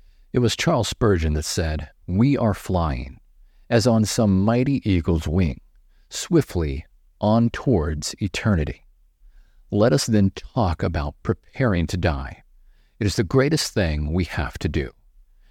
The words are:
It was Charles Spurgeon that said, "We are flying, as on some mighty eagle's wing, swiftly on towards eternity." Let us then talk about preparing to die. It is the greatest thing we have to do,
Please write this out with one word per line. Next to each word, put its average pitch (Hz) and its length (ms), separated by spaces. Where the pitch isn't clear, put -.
It 127 80
was 120 160
Charles 143 320
Spurgeon 82 460
that 76 100
said, 80 460
"We 120 300
are 107 160
flying, 71 640
as 113 180
on 113 180
some 98 380
mighty 123 460
eagle's 85 380
wing, 82 320
swiftly 80 760
on 113 300
towards 78 720
eternity." 78 640
Let 104 200
us - 140
then 101 260
talk - 500
about 80 420
preparing 98 640
to 92 100
die. 73 460
It 107 60
is 98 100
the 117 80
greatest 135 500
thing 76 400
we 87 120
have - 340
to 90 100
do, 71 220